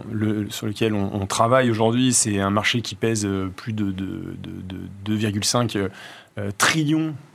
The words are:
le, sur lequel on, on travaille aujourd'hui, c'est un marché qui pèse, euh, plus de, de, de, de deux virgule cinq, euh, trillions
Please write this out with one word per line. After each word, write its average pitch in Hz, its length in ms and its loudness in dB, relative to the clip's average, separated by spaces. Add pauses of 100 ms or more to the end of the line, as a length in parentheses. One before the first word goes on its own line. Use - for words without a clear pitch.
(120)
le, 107 380 0
sur - 180 -6
lequel 107 260 0
on, 98 180 0
on 101 140 -2
travaille 123 420 4
aujourd'hui, 117 440 4
c'est 104 260 2
un 98 120 2
marché 104 300 2
qui - 140 -6
pèse, 110 320 0
euh, 95 220 0
plus 95 240 -8
de, 107 140 -2
de, 92 540 -6
de, 92 100 -10 (120)
de 92 140 -10 (280)
deux 107 120 0
virgule 107 280 0
cinq, 120 300 2
euh, 98 140 0 (680)
trillions 156 560 0 (200)